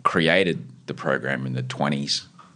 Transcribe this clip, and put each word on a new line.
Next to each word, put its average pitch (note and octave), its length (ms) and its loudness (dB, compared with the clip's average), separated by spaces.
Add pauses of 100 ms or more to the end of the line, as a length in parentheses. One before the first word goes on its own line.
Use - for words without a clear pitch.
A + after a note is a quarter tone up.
created E2+ 600 4 (220)
the - 60 -8
program C2+ 520 -2
in C2 80 -4
the B1+ 100 -4
twenties, C#2+ 640 -2 (280)